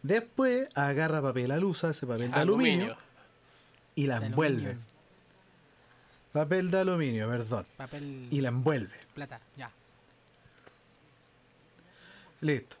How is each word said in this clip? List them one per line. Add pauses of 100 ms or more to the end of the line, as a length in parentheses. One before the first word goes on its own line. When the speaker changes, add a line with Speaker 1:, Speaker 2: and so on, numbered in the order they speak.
Speaker 1:
Después
agarra
papel
alusa,
ese
papel
de
aluminio, (120)
Speaker 2:
Aluminio. (960)
Speaker 1:
y
la
Speaker 3:
De
Speaker 1:
envuelve.
Speaker 3:
aluminio. (1400)
Speaker 1:
Papel
de
aluminio,
perdón. (100)
Speaker 3:
Papel
Speaker 1:
Y
la
envuelve. (180)
Speaker 3:
plata, (160)
ya. (2750)
Speaker 1:
Listo.